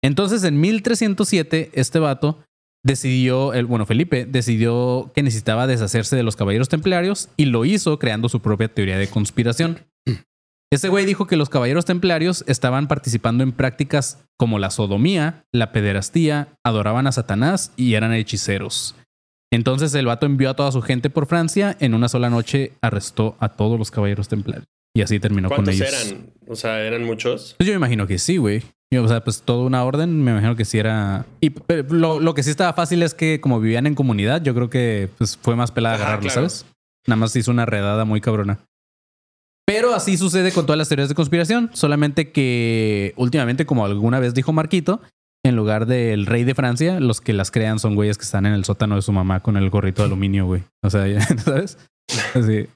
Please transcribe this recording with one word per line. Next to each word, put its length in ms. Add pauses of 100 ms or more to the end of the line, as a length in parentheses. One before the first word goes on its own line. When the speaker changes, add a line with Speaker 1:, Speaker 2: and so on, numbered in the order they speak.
Speaker 1:
Entonces, 420
en 160
mil 220
trescientos 460
siete, 460
este 240
vato 400 (460)
decidió, 680
el, 140
bueno, 200
Felipe 400
decidió 880
que 100
necesitaba 420
deshacerse 500
de 60
los 140
caballeros 320
templarios 680
y 100
lo 180
hizo 340
creando 300
su 120
propia 280
teoría 280
de 120
conspiración. 720 (920)
Ese 160
güey 160
dijo 220
que 100
los 140
caballeros 340
templarios 600
estaban 400
participando 560
en 80
prácticas 720 (160)
como 220
la 100
sodomía, 720 (100)
la 200
pederastía, 760 (160)
adoraban 440
a 40
Satanás 640
y 180
eran 200
hechiceros. 800 (580)
Entonces 440
el 100
vato 200
envió 220
a 60
toda 160
su 100
gente 300
por 160
Francia. 540
En 120
una 160
sola 220
noche 420 (100)
arrestó 580
a 80
todos 320
los 100
caballeros 380
templarios. 360 (300)
Y 80
así 160
terminó 300
con 80
Speaker 2:
¿Cuántos 180
Speaker 1:
ellos. 140 (200)
Speaker 2:
eran? 220 (160)
O 80
sea, 260
¿eran 240
muchos? 540
Speaker 1:
Pues 100
yo 60
imagino 320
que 120
sí, 180
güey. 260 (300)
Y, 60
o 100
sea, 160
pues 180
toda 220
una 200
orden, 380
me 100
imagino 220
que 100
sí 140
era... 480 (140)
Y, 100
pero 320 (120)
lo, 260
lo 140
que 100
sí 60
estaba 240
fácil 280
es 120
que 260
como 200
vivían 280
en 80
comunidad, 460
yo 120
creo 160
que, 380 (100)
pues, 180
fue 200
más 140
pelada 260
Speaker 2:
Ajá, 80
Speaker 1:
agarrarlos, 280
Speaker 2:
claro. 160
Speaker 1:
¿sabes? 180 (400)
Nada 100
más 200
hizo 160
una 140
redada 380
muy 160
cabrona. 380 (1080)
Pero 280
así 220
sucede 340
con 160
todas 120
las 100
teorías 200
de 60
conspiración, 580
solamente 600
que 840
últimamente, 500
como 180
alguna 340
vez 160
dijo 180
Marquito, 480 (440)
en 100
lugar 320
del 400
rey 160
de 140
Francia, 420
los 220
que 120
las 200
crean 260
son 160
güeyes 240
que 60
están 220
en 80
el 100
sótano 320
de 60
su 100
mamá 280
con 160
el 140
gorrito 320
de 40
aluminio, 400
güey. 180 (180)
O 80
sea, 180
<laughs> 0
ya, 120 (180)
¿sabes? 400 (560)
Así. 420